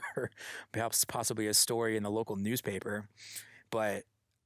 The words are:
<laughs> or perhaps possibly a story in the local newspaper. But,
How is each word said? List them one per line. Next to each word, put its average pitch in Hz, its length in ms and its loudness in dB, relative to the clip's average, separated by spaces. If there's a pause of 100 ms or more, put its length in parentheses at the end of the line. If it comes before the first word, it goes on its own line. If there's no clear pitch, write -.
<laughs> - 100 -8
or 123 140 -2 (400)
perhaps 113 340 2
possibly 117 420 0
a 107 60 4
story 113 440 4
in 104 60 0
the 104 80 0
local 110 240 0
newspaper. 104 720 -2 (600)
But, 104 360 0 (400)